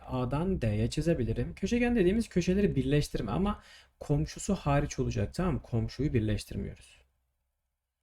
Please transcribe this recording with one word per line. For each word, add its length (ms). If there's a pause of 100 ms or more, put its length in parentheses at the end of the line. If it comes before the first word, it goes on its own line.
A'dan 560
D'ye 280
çizebilirim. 640
Köşegen 400
dediğimiz 340
köşeleri 460
birleştirme 560
ama 320 (360)
komşusu 560
hariç 440
olacak, 340
tamam 200
mı? 80
Komşuyu 520
birleştirmiyoruz. 880 (1000)